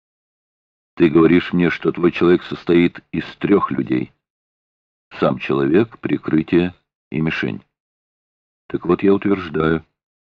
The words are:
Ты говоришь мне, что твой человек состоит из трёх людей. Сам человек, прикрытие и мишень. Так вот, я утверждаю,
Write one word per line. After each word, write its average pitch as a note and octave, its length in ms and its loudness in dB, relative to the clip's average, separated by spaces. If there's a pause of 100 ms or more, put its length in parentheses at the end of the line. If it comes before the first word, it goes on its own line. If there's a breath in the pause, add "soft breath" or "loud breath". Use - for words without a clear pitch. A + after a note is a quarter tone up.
(960)
Ты E2+ 140 4
говоришь E2 440 4
мне, F2 160 2
что D#2+ 220 -2
твой E2 200 0
человек F2 320 2
состоит F2 580 0 (100)
из D#2+ 140 -6 (120)
трёх E2+ 340 0
людей. B1+ 400 -4 (1080)
Сам C#2 200 0
человек, C#2+ 600 0
прикрытие E2+ 760 -2 (340)
и D#2 120 -4
мишень. C#2+ 400 -4 (1080)
Так - 180 -8
вот, F2 160 0
я G2 120 4
утверждаю, E2 720 -2 (520)